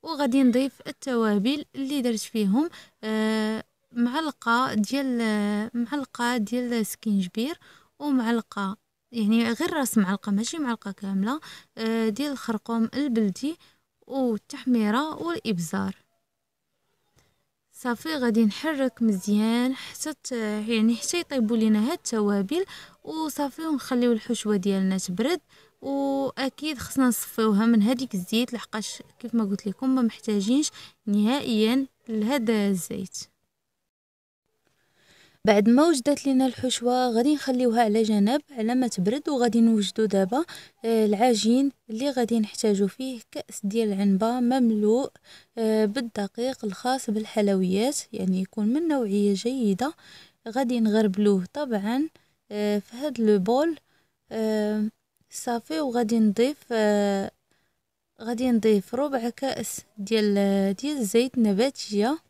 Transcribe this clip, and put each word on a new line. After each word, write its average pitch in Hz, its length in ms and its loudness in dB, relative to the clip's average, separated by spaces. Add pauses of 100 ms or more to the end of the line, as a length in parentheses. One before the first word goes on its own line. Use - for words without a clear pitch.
وغادي 277 400 2
نضيف 254 440 2
التوابل 233 760 0 (100)
اللي 269 280 -4
درت 233 180 -2
فيهم، 220 500 0 (340)
آه، 220 600 -2 (280)
معلقه 247 840 -2
ديال، 254 460 -2
آه، 208 540 -2
معلقه 240 640 -4
ديال 233 500 -2
سكينجبير، 220 720 -4 (400)
ومعلقه، 233 800 -2 (360)
يعني 226 400 2
غير 330 200 -2
راس 277 260 0
معلقه 196 340 0
ماشي 233 260 -4
معلقه 233 340 -6
كامله، 196 480 -4 (380)
آه، 226 300 0
ديال 269 240 -4
الخرقوم 226 640 -2
البلدي 247 600 0 (500)
والتحميره 254 1160 -2
والابزار. 196 760 -4 (1800)
صافي 277 440 -6
غادي 233 280 4
نحرك 269 580 -2
مزيان 220 720 0
حتى - 380 -12
ت-، - 200 -12 (360)
يعني 226 280 2
حتى 349 240 -4
يطيبوا 240 360 -2
لينا 220 300 2
هاد 302 60 -2
التوابل 208 720 0 (400)
وصافي، 302 580 -6
ونخليو 247 500 0
الحشوه 214 440 -2
ديالنا 190 420 0
تبرد. 226 420 -2 (400)
واكيد 277 1000 -4
خصنا 262 300 0
نصفيوها 220 580 2
من 233 160 6
هذيك 247 320 0
الزيت، 220 380 -2
لحقاش - 500 -10 (160)
كيف 233 160 -10
ما 226 100 2
قلت 196 220 -4
لكم 262 280 -2
ما 262 80 2
محتاجينش 226 680 0 (360)
نهائيا 220 800 2 (220)
لهذا 220 600 0
الزيت. 185 480 -4 (2250)
بعد 208 240 6
ما 262 180 6
وجدت 285 400 2
لينا 262 200 2
الحشوه 247 640 0
غادي 247 240 2
نخليوها 247 480 2
على 220 200 2
جنب 214 380 2 (100)
على 240 240 -4
ما 254 140 0
تبرد، 220 400 -2
وغادي 240 320 2
نوجدوا 220 460 2
دابا، 202 380 0 (400)
آه، 226 220 2
العجين 233 680 2 (180)
اللي 240 200 -2
غادي 233 300 0
نحتاجوا 202 480 0
فيه 254 320 -8 (100)
كأس - 340 -12
ديال 214 280 0
العنبه 202 480 2
مملوء، 233 680 2 (480)
آه، 220 260 2
بالدقيق 233 800 -4
الخاص 247 460 -4
بالحلويات، 208 880 0 (160)
يعني 185 280 -2
يكون 208 260 -4
من 302 220 0
نوعيه 202 460 2
جيده. 240 600 0 (540)
غادي 240 320 0
نغربلوه 208 720 4
طبعا، 247 560 -2 (420)
آه، 208 280 0
في 214 180 -10
هاد 254 240 -6
لو 214 180 6
بول، 269 380 2 (560)
آه، 214 580 -2 (400)
صافي. 247 500 -6
وغادي 233 380 0
نضيف، 226 400 2 (140)
آه، 202 580 2 (920)
غادي 240 280 -2
نضيف 220 440 2
ربع 254 360 -2
كأس - 500 -6 (180)
ديال، 208 360 2 (400)
ديال 285 240 -4
الزيت 240 400 2
النباتيه 214 800 0 (100)